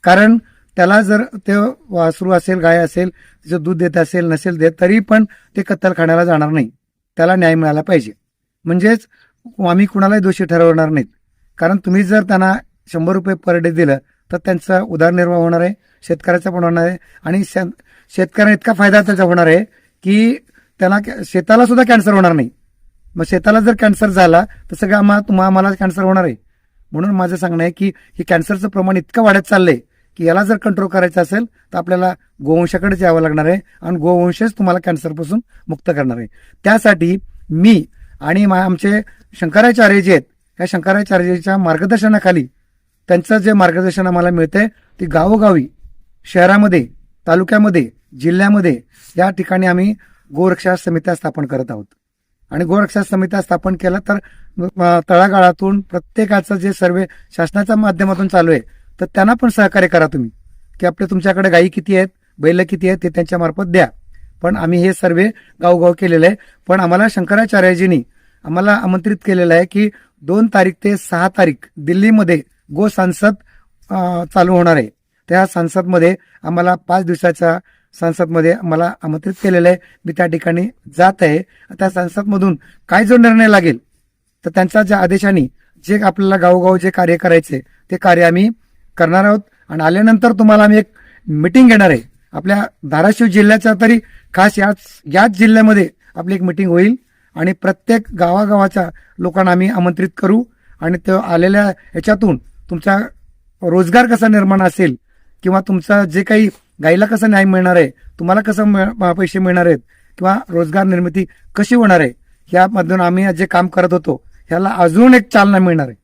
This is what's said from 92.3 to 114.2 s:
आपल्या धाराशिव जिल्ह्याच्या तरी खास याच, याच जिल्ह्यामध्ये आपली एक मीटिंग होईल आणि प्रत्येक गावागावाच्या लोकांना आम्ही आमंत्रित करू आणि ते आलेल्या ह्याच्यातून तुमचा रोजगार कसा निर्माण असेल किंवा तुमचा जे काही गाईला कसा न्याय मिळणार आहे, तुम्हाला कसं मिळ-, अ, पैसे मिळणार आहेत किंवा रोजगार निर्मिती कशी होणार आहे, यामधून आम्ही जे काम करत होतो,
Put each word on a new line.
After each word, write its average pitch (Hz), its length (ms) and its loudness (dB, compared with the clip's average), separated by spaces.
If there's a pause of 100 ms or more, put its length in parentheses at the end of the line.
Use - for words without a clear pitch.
आपल्या 202 300 -2 (260)
धाराशिव 202 380 2
जिल्ह्याच्या 214 540 2
तरी 226 180 4 (340)
खास 208 260 2
याच, 196 180 0 (280)
याच 190 260 2
जिल्ह्यामध्ये 220 580 4 (260)
आपली 185 200 -6
एक 175 60 -6
मीटिंग 180 280 -2
होईल 190 260 2 (400)
आणि 175 180 -2
प्रत्येक 214 640 -4
गावागावाच्या 196 720 0 (300)
लोकांना 180 320 0
आम्ही 185 180 2
आमंत्रित 180 480 -2
करू 214 260 0 (380)
आणि 170 160 -4
ते 190 140 -6
आलेल्या 190 540 0
ह्याच्यातून 190 720 -2 (320)
तुमचा 196 280 -2 (640)
रोजगार 185 460 2
कसा 226 200 0
निर्माण 196 340 2
असेल 170 340 0 (480)
किंवा 185 180 0
तुमचा 196 440 0
जे 175 180 -4
काही 214 260 2 (340)
गाईला 175 220 4
कसा 220 220 -2
न्याय 196 160 4
मिळणार 185 320 2
आहे, 156 140 2
तुम्हाला 180 520 -4
कसं 208 220 -4
मिळ-, 208 400 -2
अ, 175 100 0
पैसे 190 260 -4
मिळणार 180 260 0
आहेत 160 120 2 (400)
किंवा 190 220 -2 (100)
रोजगार 170 340 -2
निर्मिती 180 420 -2 (300)
कशी 208 200 -2
होणार 196 240 4
आहे, 131 120 0 (420)
यामधून 185 480 0
आम्ही 180 320 0
जे 180 120 -4
काम 180 220 -2
करत 180 260 0
होतो, 165 300 -4 (260)